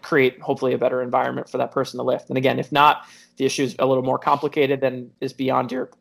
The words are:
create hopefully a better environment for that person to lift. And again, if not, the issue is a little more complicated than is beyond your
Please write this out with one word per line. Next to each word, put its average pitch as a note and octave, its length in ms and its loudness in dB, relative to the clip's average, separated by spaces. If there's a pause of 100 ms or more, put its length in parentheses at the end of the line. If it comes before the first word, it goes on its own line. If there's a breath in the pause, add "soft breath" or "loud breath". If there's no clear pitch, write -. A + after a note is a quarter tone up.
create C3 380 2
hopefully C3 320 -2
a B2 60 -2
better B2+ 240 0
environment B2+ 460 -2
for B2+ 100 -8
that C3 120 -2
person B2+ 280 -4
to B2 40 -6
lift. B2+ 260 -2
And C3 80 -4
again, C3 220 0
if C3+ 140 -6
not, D3 340 4 (300 loud breath)
the C3+ 80 -2
issue C3+ 180 0
is A#2+ 160 -4
a C3 80 0
little C3 160 2
more C3 160 0
complicated C#3+ 640 0
than B2+ 300 -2 (100)
is C3 120 -6
beyond B2+ 380 0
your B3+ 200 -6 (100)